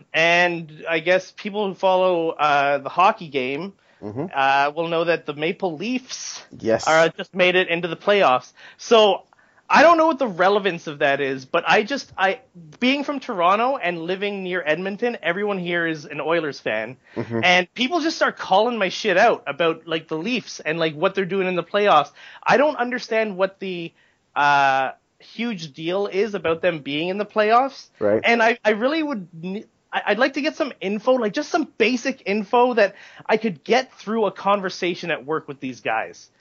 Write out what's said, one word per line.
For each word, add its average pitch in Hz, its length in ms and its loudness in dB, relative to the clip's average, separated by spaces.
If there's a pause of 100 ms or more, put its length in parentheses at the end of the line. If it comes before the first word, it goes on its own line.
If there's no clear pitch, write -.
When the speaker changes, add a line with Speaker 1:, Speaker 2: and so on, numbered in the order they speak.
(120)
Speaker 1:
and 165 760 0
I 165 120 -2
guess 180 360 0
people 202 340 -6
who 180 60 -8
follow, 185 560 2
uh, 143 480 2
the 135 120 -10
hockey 180 380 2
game, 139 440 -4 (300)
Speaker 2:
Mm-hmm. 110 320 -8
Speaker 1:
uh, 139 420 2
will 165 120 -4
know 165 160 0
that 160 200 0
the 151 80 -8
Maple 160 460 -4
Leafs - 640 -8 (140)
Speaker 2:
Yes. 110 280 0
Speaker 1:
are, 160 220 4
just - 260 -14
made 180 220 4
it 185 120 2
into 170 200 -2
the 165 80 -8
playoffs. 170 560 2 (240)
So 214 460 4 (480)
I 233 120 6
don't 330 140 8
know 320 100 4
what 320 120 0
the 254 100 0
relevance 185 580 0
of 147 120 -10
that 139 240 2
is, 135 240 -4
but 165 200 0
I 190 160 4
just, 262 340 -8
I, 190 240 -2 (380)
being 269 260 0
from 285 160 -6
Toronto 214 580 0
and 175 240 -4
living 190 420 -6
near 180 200 -4
Edmonton, 196 580 -2
everyone 196 360 -2
here 175 280 -2
is 156 180 -6
an 147 160 -12
Oilers 156 400 -2
fan. 110 380 -6 (180)
Speaker 2:
Mm-hmm. 113 260 -4
Speaker 1:
And 180 320 2
people 262 260 -2
just 320 160 -4
start 269 200 0
calling 220 400 0
my 190 140 -2
shit 185 260 0
out 202 300 4
about, 165 420 -2
like, 160 200 -6
the 160 100 -6
Leafs 226 420 -6
and, 160 180 -4
like, 160 160 -2
what 185 200 0
they're 196 100 -2
doing 185 240 -2
in 180 80 -2
the 170 80 -2
playoffs. 202 480 2 (300)
I 202 160 4
don't 294 180 2
understand 220 640 -4
what 190 200 -2
the, 175 340 -8 (440)
uh, 135 560 2 (260)
huge 190 540 -10
deal 175 340 -4
is 202 280 -2
about 165 260 -2
them 165 200 0
being 147 280 -4
in 185 80 -4
the 208 100 -4
playoffs. 233 640 0 (100)
Speaker 2:
Right. 104 240 2
Speaker 1:
And 233 200 4
I, 240 200 2
I 214 100 2
really 269 300 0
would, 233 300 -6
ne-, 185 320 -10 (280)
I, 185 140 -4
I'd 202 140 0
like 269 140 0
to 294 80 -4
get 302 120 -2
some 277 260 -4
info, 208 340 0
like, 220 180 0
just 294 160 -4
some 330 160 0 (120)
basic 247 480 0
info 226 500 2
that 202 200 2 (320)
I 170 100 2
could 175 280 -4
get 254 300 0
through 214 320 -4
a 185 40 -2
conversation 185 800 -4
at 131 160 -6
work 151 220 -6
with 139 100 -12
these 127 220 -10
guys 110 500 -6 (100)